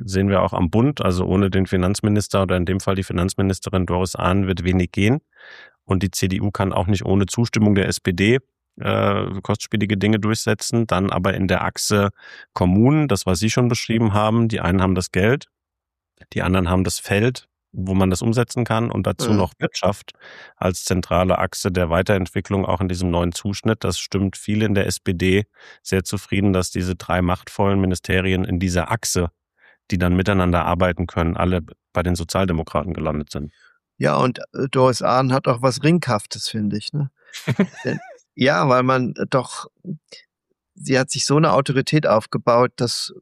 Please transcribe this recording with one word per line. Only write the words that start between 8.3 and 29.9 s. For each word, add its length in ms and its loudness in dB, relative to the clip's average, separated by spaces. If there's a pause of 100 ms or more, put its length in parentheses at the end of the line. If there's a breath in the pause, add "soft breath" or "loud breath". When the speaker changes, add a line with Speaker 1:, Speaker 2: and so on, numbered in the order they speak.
Speaker 1:
äh, 640 0
kostspielige 560 -2
Dinge 220 2
durchsetzen, 680 -2
dann 240 0
aber 240 2
in 140 0
der 160 0
Achse 460 0 (440 loud breath)
Kommunen, 540 4
das, 180 -2
was 140 0
Sie 100 0
schon 180 2
beschrieben 460 0
haben, 340 2
die 120 -4
einen 200 0
haben 140 2
das 180 -2
Geld, 360 2 (840)
die 100 -4
anderen 280 2
haben 140 2
das 160 -4
Feld, 480 -2 (240)
wo 200 -6
man 160 4
das 140 0
umsetzen 420 0
kann 260 -2
und 160 -4
dazu 260 -2
Speaker 2:
Mhm. 40 4
Speaker 1:
noch 220 0
Wirtschaft 540 -4 (440 loud breath)
als 280 -2
zentrale 540 0
Achse 340 -4
der 180 0
Weiterentwicklung 760 0
auch 160 -2
in 80 0
diesem 220 -2
neuen 220 0
Zuschnitt. 500 -4
Das 160 -2
stimmt 380 -2
viele 280 -2
in 100 0
der 120 2
S 140 -6
P 120 -4
D 320 2 (380 loud breath)
sehr 220 -2
zufrieden, 480 0
dass 180 0
diese 240 -4
drei 260 -2
machtvollen 600 0
Ministerien 640 0
in 160 -4
dieser 320 -2
Achse, 400 -2 (580 soft breath)